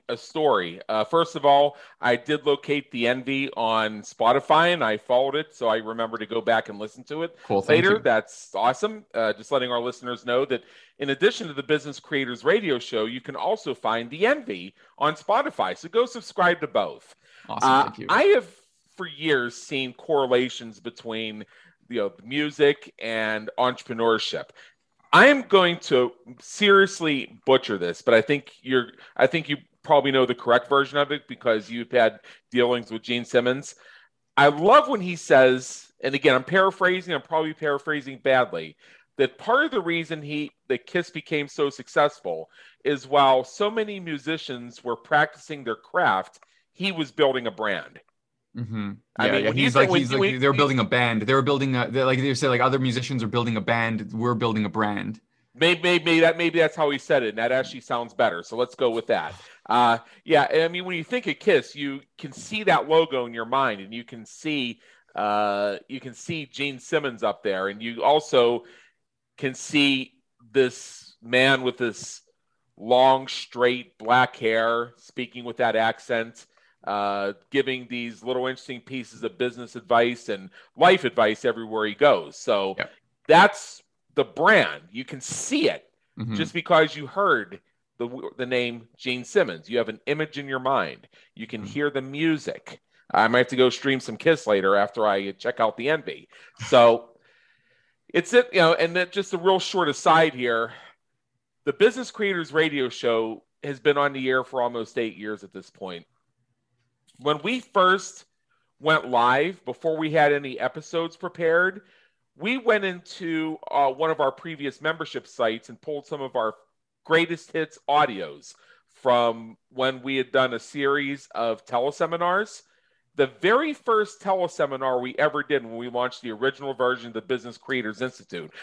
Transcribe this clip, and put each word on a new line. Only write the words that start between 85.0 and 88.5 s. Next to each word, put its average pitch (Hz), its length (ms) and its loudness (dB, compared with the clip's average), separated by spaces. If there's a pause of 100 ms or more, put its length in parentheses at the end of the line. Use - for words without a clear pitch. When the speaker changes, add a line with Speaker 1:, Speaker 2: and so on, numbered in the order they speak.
Speaker 1:
can 139 160 -14
see - 500 -2
it - 140 -6 (340)
Speaker 2:
Mm-hmm. 113 180 -8
Speaker 1:
just 156 180 -4
because 160 420 2
you 151 100 -12
heard 127 540 -2 (380)
the 120 100 -6
w-, 127 300 -12
the 127 80 -6
name 120 420 -4 (100)